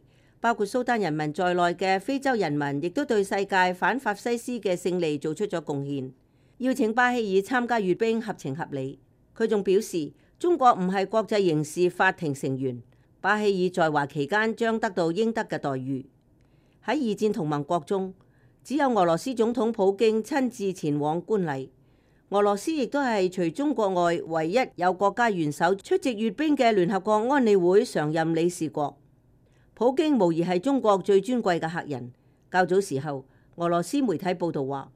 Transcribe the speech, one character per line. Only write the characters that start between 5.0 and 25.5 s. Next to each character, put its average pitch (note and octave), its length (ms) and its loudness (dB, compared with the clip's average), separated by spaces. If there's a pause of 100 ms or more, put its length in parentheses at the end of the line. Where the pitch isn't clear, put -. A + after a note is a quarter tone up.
做 D#3 180 -4
出 G#3 120 -4
咗 E3+ 140 -4
貢 D3 180 -6
獻， C#3 340 -6 (460)
邀 B3+ 160 0
請 A3 180 0
巴 B3 220 4
希 B3 40 -2
爾 G3 240 0
參 A#3+ 240 -2
加 A#3 140 0
閱 F3+ 160 0
兵 A3+ 240 0
合 A3 140 -8
情 C#3 200 -8
合 D#3 160 -8
理。 C#3 280 -8 (380)
佢 A3+ 100 0
仲 G#3+ 160 0
表 F#3+ 180 4
示， E3 320 -6 (260)
中 E4+ 200 2
國 B3 160 6
唔 F3+ 160 0
係 G3 160 0
國 G#3+ 200 -2
際 G#3 160 0
刑 D#3 220 2
事 F3 240 0
法 F#3+ 240 2
庭 D#3 220 -4
成 C3+ 220 -4
員。 B2+ 260 -6 (380)
巴 G#3 220 0
希 G3+ 200 2
爾 F3+ 80 0
在 E3+ 200 2
華 D3 160 0
期 C#3+ 200 -4
間 G#3+ 280 0
將 A3+ 240 -2
得 A3+ 120 -2
到 F3 200 0
應 A3 220 0
得 A3 120 -4
嘅 D#3 140 -6
待 C#3 180 -4
遇。 C3 280 -6 (800)
喺 G#3+ 60 -6
二 A#3 260 -2
戰 G#3 160 0
同 G3 160 -4
盟 D3 160 -2
國 F3 160 -2
中， F#3+ 340 -6 (480)
只 B3+ 140 -6
有 C#4+ 140 2
俄 G3+ 140 4
羅 E3 120 4
斯 C4 180 -6
總 A3+ 180 0
統 A#3 200 0
普 G3 260 2
京 A3 240 2
親 C4+ 260 -2
自 G3 240 -4
前 D3+ 240 -2
往 D3+ 240 -2
觀 G3+ 240 -2
禮。 C3+ 260 -6 (580)
俄 G3 120 2
羅 G3+ 160 2
斯 G3+ 140 -4
亦 D4 160 0
都 C#4+ 140 -2
係 G#3+ 280 0
除 F3+ 220 -2
中 C#4+ 240 -2
國 A3+ 140 0
外 F3 380 2
唯 D#3+ 240 -2
一 G#3+ 80 2 (180)
有 F3+ 160 2
國 G3+ 240 2
家 A#3+ 120 2
元 E3 220 0